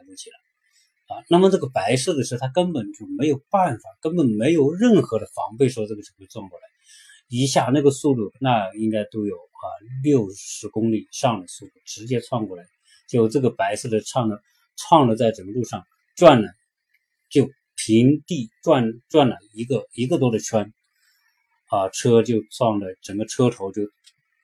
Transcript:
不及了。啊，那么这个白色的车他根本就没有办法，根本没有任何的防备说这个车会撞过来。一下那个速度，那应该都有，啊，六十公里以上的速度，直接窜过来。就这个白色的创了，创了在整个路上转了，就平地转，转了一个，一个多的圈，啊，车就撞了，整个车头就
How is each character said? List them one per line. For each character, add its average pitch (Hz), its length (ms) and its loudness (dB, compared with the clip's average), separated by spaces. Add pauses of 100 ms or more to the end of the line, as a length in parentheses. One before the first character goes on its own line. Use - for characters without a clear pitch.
不 - 80 -20
及 - 160 -20
了。 - 60 -20 (720)
啊， 107 220 -14
那 175 80 6
么 190 120 6
这 190 80 0
个 143 100 -6
白 113 280 0
色 170 180 -2
的 131 100 -2
车 123 120 -8
他 131 120 -6
根 180 240 -2
本 107 200 -6
就 - 140 -18
没 151 220 -4
有 131 200 -2
办 175 300 0
法， - 100 -20 (120)
根 160 160 -4
本 151 100 2
没 113 260 0
有 151 200 2
任 196 300 4
何 110 180 -4
的 104 60 -12
防 95 300 -10
备 131 120 2
说 107 180 -6
这 110 80 -10
个 104 80 -14
车 - 160 -20
会 95 80 -20
撞 98 220 -16
过 90 100 -20
来。 - 80 -20 (640)
一 127 180 -2
下 131 260 0
那 147 100 2
个 143 80 6
速 139 240 0
度， 107 260 -4
那 110 340 0
应 110 160 -2
该 107 140 -2
都 107 220 -8
有， 95 100 -6
啊， - 300 -18 (360)
六 135 300 2
十 - 360 -16
公 113 240 -2
里 107 80 -2
以 - 100 -20
上 113 300 -2
的 90 80 -18
速 - 180 -20
度， - 60 -20 (120)
直 107 220 -16
接 120 140 -2
窜 113 260 -6
过 92 100 -14
来。 87 80 -20 (440)
就 113 200 2
这 131 120 0
个 120 100 2
白 101 260 -4
色 123 120 -10
的 110 120 0
创 113 280 -4
了， 104 140 -8 (340)
创 143 320 4
了 110 80 0
在 113 160 0
整 92 140 -14
个 101 60 -14
路 120 120 -4
上 98 200 -12 (300)
转 143 280 8
了， 95 60 -4 (800)
就 139 200 2 (280)
平 127 500 4
地 135 240 -6 (120)
转， 143 220 2 (240)
转 143 200 4
了 98 80 -4 (180)
一 113 100 -8
个， 107 280 -4
一 123 140 -4
个 165 120 -2
多 123 120 2
的 110 80 -2
圈， 104 340 -4 (960)
啊， 95 220 -2
车 113 320 2
就 110 280 -2
撞 107 300 0
了， 92 220 -10
整 98 140 -12
个 107 100 -4
车 123 240 0
头 98 220 -10
就 104 100 -6 (600)